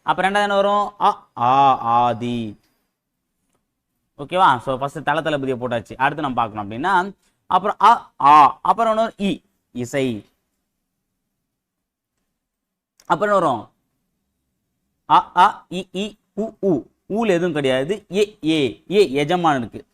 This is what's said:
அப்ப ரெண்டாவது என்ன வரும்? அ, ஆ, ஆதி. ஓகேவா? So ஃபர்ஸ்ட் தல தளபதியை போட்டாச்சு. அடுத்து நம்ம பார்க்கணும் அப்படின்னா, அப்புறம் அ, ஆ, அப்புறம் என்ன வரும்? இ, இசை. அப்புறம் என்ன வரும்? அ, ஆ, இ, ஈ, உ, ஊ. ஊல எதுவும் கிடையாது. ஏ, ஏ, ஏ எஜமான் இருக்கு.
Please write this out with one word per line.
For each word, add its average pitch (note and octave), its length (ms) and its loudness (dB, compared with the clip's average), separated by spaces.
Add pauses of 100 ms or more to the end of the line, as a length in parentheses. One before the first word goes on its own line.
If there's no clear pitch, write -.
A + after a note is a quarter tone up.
அப்ப D#3+ 200 -4
ரெண்டாவது G3 200 0
என்ன G3+ 140 0
வரும்? G3+ 440 0
அ, G3+ 180 0 (200)
ஆ, C3 400 4
ஆதி. A#2+ 800 -2 (1600)
ஓகேவா? D3 420 2
So C3 180 -4
ஃபர்ஸ்ட் C#3 260 -8
தல D3 180 -2
தளபதியை C3+ 360 -4
போட்டாச்சு. A#2 380 -8
அடுத்து C#3+ 260 -2
நம்ம A#2+ 260 -2
பார்க்கணும் G#2 240 -10
அப்படின்னா, F#3 400 -2 (360)
அப்புறம் F#3 340 -2
அ, A3+ 200 4 (200)
ஆ, - 400 6
அப்புறம் A3 300 0
என்ன A3 100 0
வரும்? G#3+ 160 -4
இ, G3 240 -4 (300)
இசை. B2 540 -6 (2750)
அப்புறம் G3+ 300 0
என்ன F3 120 2
வரும்? A2+ 220 -4 (1400)
அ, E3+ 140 4 (120)
ஆ, F#3 340 2
இ, F3+ 260 -10
ஈ, G3+ 200 -6 (180)
உ, A3 160 -6 (120)
ஊ. F3+ 220 0 (240)
ஊல G#3 260 -2
எதுவும் E3+ 200 -2
கிடையாது. C#3+ 520 -2 (100)
ஏ, G#3 300 -2
ஏ, D3+ 460 -2
ஏ F#3 200 2
எஜமான் D3+ 460 0
இருக்கு. A2 360 -10